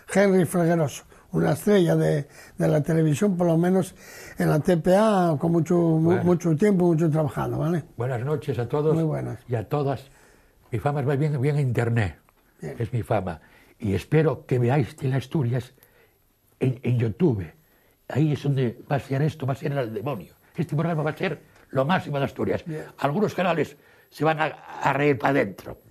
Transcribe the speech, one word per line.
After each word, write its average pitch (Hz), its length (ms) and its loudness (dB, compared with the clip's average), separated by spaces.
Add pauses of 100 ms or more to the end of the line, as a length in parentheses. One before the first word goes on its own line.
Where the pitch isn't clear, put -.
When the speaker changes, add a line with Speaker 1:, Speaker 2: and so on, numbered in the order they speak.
(140)
Speaker 1:
Henry 190 300 4
Fregueroso, 165 600 0 (280)
una 165 200 2
estrella 170 440 2
de, 156 320 0 (300)
de 165 100 2
la 156 140 2
televisión, 165 560 2
por 180 80 2
lo 165 100 4
menos 180 380 2 (420)
en 165 140 0
la 156 100 2
T 175 160 2
P 180 180 2
A, 190 440 4
con 170 140 0
mucho, 170 240 2
mu-, 165 240 4
Speaker 2:
Bueno. 170 240 2
Speaker 1:
mucho 170 320 2
tiempo, 196 280 4
mucho 165 260 2
trabajando, 135 480 -2
¿vale? 156 260 -2 (120)
Speaker 2:
Buenas 120 260 -4
noches 143 360 -4
a 120 100 -2
todos 151 260 2
Speaker 1:
Muy 165 100 0
buenas. 131 340 -4 (100)
Speaker 2:
y 120 60 -4
a 113 120 -2
todas. 139 440 -4 (600)
Mi 113 80 -4
fama 143 220 -2
es 123 60 -2
más 139 120 0
bien, 147 220 -2
bien 143 160 0
en 143 120 0
internet, 117 500 0 (420)
Speaker 1:
Bien. 151 180 -12
Speaker 2:
es 113 140 -6
mi 113 100 -2
fama. 92 380 -4 (380)
Y 95 160 -2
espero 151 500 0
que 131 140 -2
veáis 127 360 0
Teleasturias 127 800 -4 (880)
en, 131 220 -2
en 123 160 0
YouTube. 113 480 0 (640)
Ahí 151 240 0
es 131 100 -4
donde 131 500 -2
va 139 40 0
a 123 40 -2
ser 135 220 -4
esto, 139 240 -4
va 135 80 -2
a - 20 -10
ser 151 160 -6
el 120 220 -4
demonio. 104 400 -8 (200)
Este 156 220 -4
programa 160 260 -2
va 151 80 -2
a 151 60 -6
ser - 240 -6 (300)
lo 135 140 0
máximo 143 340 -2
de 139 80 -2
Asturias. - 380 -4
Speaker 1:
Bien. 156 200 -10 (140)
Speaker 2:
Algunos 151 360 -2
canales 170 420 -2 (320)
se - 160 -6
van 156 160 0
a, 156 40 0
a - 480 -4
reír 143 260 2
pa' 139 140 2
dentro. - 460 -4 (120)